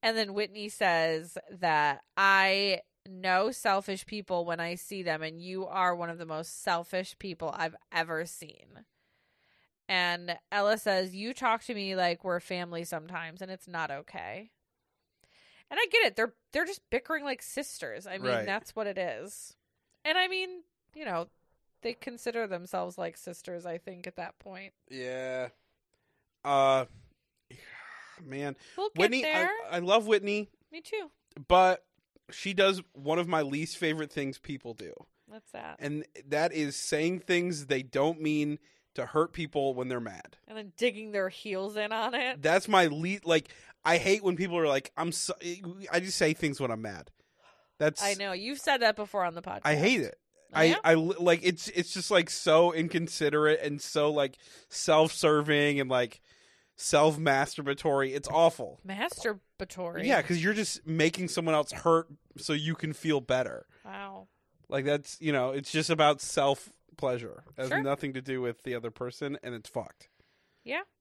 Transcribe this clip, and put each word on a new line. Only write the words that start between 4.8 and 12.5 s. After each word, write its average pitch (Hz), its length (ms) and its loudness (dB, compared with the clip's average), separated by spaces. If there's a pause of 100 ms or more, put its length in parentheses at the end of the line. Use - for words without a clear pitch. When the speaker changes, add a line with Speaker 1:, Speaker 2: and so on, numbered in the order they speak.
Speaker 1:
them, 156 180 -2
and 160 200 -8
you 185 260 -8
are 180 260 0
one 175 160 -6
of 165 80 -8
the 170 80 -12
most 160 380 -10
selfish 185 560 -4
people 165 340 -8
I've 165 220 -4 (160)
ever 165 340 -2
seen." - 600 -20 (1040)
And 175 480 0 (160)
Ella 208 240 4
says, 185 360 0
"You 214 200 -8
talk 226 320 0
to 247 80 -6
me 196 240 -4
like 175 260 0
we're 175 160 -2
family 175 460 -8